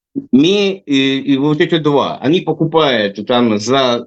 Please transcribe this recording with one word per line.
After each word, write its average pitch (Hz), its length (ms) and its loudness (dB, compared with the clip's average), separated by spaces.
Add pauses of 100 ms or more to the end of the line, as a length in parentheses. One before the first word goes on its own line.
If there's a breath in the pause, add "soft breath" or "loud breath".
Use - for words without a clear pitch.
(320)
мы, 190 540 2
и, 135 340 0
и 139 180 0
вот 151 220 0
эти 170 180 0
два, 135 400 0
они 160 240 0
покупают 139 840 -2
там 120 320 2
за 120 480 0